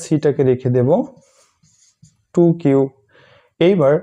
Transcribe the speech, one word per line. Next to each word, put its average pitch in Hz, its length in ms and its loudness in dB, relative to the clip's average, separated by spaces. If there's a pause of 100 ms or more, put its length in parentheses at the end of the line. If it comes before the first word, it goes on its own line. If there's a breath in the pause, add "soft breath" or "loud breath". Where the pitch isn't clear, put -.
সিটাকে 147 480 -2
রেখে 127 260 -2
দেব 123 120 0 (1500 soft breath)
টু 175 100 2 (160)
কিউ। 139 200 0 (800 soft breath)
এইবার 160 420 2